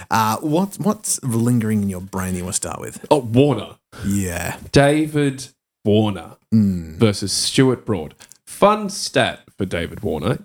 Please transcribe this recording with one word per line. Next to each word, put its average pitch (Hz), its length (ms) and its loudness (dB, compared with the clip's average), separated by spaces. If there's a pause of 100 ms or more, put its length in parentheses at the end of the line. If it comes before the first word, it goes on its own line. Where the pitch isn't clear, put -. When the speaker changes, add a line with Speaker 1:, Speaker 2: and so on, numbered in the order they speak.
Speaker 1:
Uh, 107 280 0
what, 165 420 -2
what's 208 440 -4
lingering 113 600 0
in 101 60 -2
your 92 120 -6
brain 92 340 -4
you 90 80 -6
wanna 92 100 -8
start - 260 -6
with? - 320 -12
Speaker 2:
Oh, 147 80 4
Warner. 120 560 2 (300)
Speaker 1:
Yeah. 98 520 -4 (140)
Speaker 2:
David 143 760 2 (360)
Warner 104 520 0 (180)
Speaker 1:
Mm. 90 440 2
Speaker 2:
versus 101 360 2
Stuart - 520 0
Broad. 82 300 -6 (300)
Fun 208 440 2
stat - 520 -2 (160)
for 101 80 -4
David 87 360 -6
Warner 80 440 -2